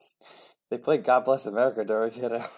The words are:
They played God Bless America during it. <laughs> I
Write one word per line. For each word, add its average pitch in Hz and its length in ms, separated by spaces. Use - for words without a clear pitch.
They 120 80
played 143 260
God 127 220
Bless 135 200
America 113 400
during 110 280
it. 120 180
<laughs> - 0
I 113 260